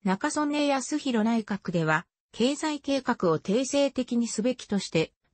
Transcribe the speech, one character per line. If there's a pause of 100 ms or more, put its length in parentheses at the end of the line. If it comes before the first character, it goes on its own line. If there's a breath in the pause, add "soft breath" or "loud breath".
中
曽
根
康
弘
内
閣
で
は、 (240)
経
済
計
画
を
定
性
的
に
す
べ
き
と
し
て、 (220)